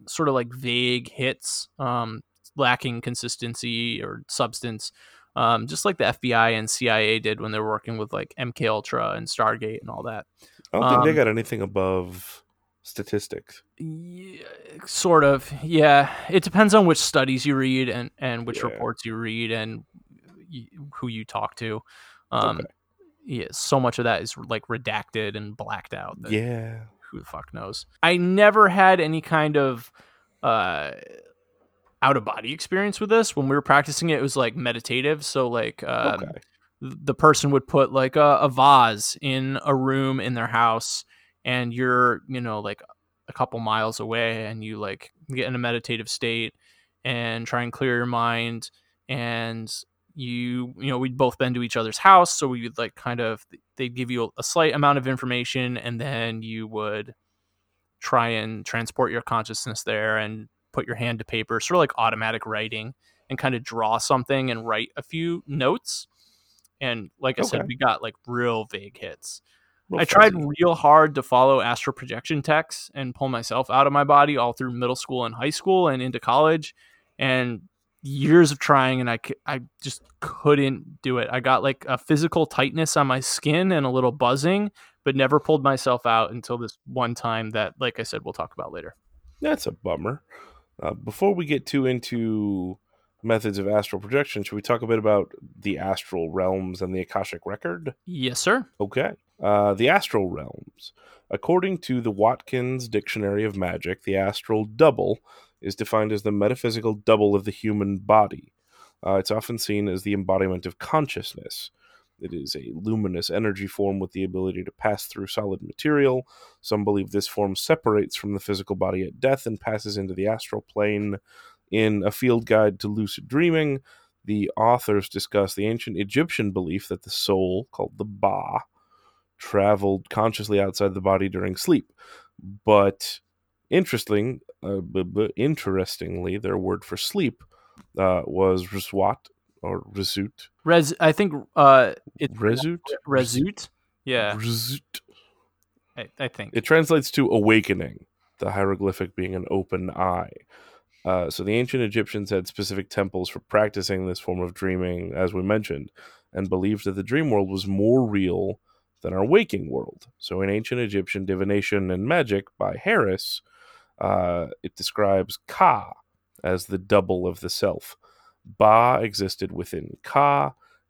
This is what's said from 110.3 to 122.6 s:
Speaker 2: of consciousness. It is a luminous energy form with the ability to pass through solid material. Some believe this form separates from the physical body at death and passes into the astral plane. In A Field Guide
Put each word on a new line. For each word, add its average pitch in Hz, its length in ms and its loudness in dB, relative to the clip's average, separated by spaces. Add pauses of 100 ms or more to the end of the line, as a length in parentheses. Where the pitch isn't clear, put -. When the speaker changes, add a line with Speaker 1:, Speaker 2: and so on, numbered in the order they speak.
Speaker 2:
of 90 140 -12
consciousness. - 920 -6 (500)
It 90 120 -12
is 71 220 -8
a 64 180 -12
luminous 95 560 -4
energy 98 380 -2
form 98 320 -2
with 92 120 -6
the 95 140 -4
ability 92 400 -4
to - 60 -14
pass - 340 -4
through 98 220 -10
solid 98 340 -6
material. 139 640 0 (320)
Some 107 240 -2
believe 101 280 0
this 101 160 -2
form 101 280 -2
separates 110 640 0
from 101 160 -6
the 98 80 -4
physical 98 340 -4
body 95 280 -2
at - 180 -12
death 135 240 2
and 110 140 -6
passes 104 380 -6
into 95 160 -6
the 95 140 -2
astral 110 340 -4
plane. 104 560 -2 (540)
In 107 320 2
A 104 80 0
Field 117 340 2
Guide 107 340 4